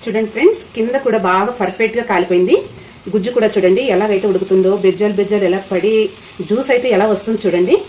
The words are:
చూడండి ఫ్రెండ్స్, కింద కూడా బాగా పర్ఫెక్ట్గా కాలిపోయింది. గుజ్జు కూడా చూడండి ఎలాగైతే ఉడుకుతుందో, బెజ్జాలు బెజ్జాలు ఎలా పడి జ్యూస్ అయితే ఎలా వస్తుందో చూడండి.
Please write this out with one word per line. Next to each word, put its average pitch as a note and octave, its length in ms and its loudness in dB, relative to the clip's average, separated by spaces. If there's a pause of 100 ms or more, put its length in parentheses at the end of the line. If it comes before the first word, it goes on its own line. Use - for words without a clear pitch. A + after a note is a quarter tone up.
(100)
చూడండి G#3+ 240 0
ఫ్రెండ్స్, D#4 260 4 (140)
కింద A#3+ 220 -2 (100)
కూడా A3 120 2 (120)
బాగా G3 280 2
పర్ఫెక్ట్గా A3 500 -2
కాలిపోయింది. F#3 460 2 (580)
గుజ్జు G#3 220 -2
కూడా A3 200 2
చూడండి F#3+ 280 2 (120)
ఎలాగైతే G3+ 360 0
ఉడుకుతుందో, F#3+ 400 2 (140)
బెజ్జాలు F#3+ 340 0
బెజ్జాలు G3+ 300 0
ఎలా F#3 100 0 (100)
పడి G3 240 0 (560)
జ్యూస్ C4 260 -2
అయితే B3 220 0
ఎలా G3+ 160 2
వస్తుందో G#3 320 -2
చూడండి. F3+ 300 2 (140)